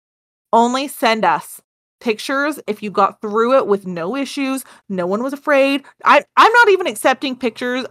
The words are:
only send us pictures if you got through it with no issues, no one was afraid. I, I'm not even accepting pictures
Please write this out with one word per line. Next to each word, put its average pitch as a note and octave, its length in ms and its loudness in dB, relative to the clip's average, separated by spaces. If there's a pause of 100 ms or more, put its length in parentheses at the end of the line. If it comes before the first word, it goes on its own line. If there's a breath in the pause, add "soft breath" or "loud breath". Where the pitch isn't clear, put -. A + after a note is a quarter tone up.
(520)
only B3 360 2
send A3+ 360 -2
us E3+ 380 -2 (380)
pictures G#3+ 640 -4
if - 160 -8
you G#3 80 -8
got F#3+ 320 0
through A3+ 360 0
it B3+ 100 0
with G3+ 180 -2
no F3+ 300 -8
issues, C4+ 500 -6 (240 soft breath)
no F3+ 160 -4
one G3+ 160 -2
was C4+ 120 -4
afraid. C#4 500 0 (200 soft breath)
I, C#4+ 220 4 (100)
I'm F4+ 160 6
not A#4 180 6
even F#4 180 2
accepting C4 500 -2
pictures B3 540 -4